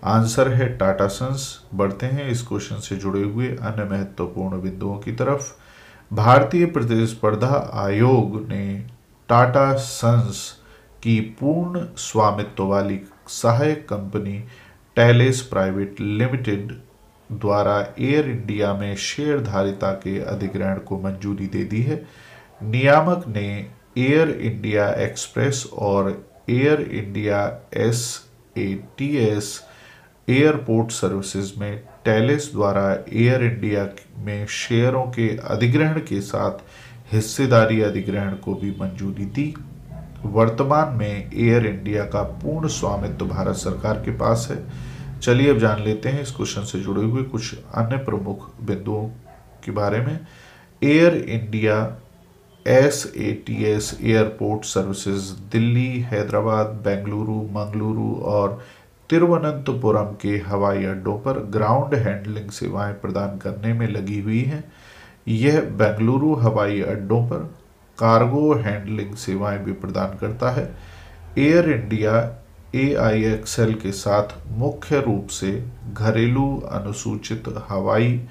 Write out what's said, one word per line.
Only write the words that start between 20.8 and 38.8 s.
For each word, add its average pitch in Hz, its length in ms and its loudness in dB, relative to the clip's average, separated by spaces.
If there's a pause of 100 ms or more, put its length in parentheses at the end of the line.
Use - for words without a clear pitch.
मंजूरी 95 480 -6
दे 101 160 -4
दी 107 180 -2
है। 151 240 -2 (580)
नियामक 143 640 4
ने 101 400 -4 (300)
एयर 147 320 4
इंडिया 104 600 -2
एक्सप्रेस - 840 -2
और 98 540 0 (220)
एयर 139 320 4
इंडिया 101 800 -2 (120)
एसएटीएस 107 1900 -2 (680)
एयरपोर्ट 127 640 2
सर्विसेज 98 680 -4
में 104 260 -8 (220)
टेलेस 120 480 2
द्वारा 98 500 0 (100)
एयर 120 300 4
इंडिया 104 460 0 (280)
में 104 280 -6
शेयरों 123 580 0
के 117 340 0
अधिग्रहण 156 640 2
के 98 220 -4
साथ 101 300 -2 (640)
हिस्सेदारी 113 680 4
अधिग्रहण 98 540 -2
को 95 180 -6
भी 98 180 -4
मंजूरी 98 540 -6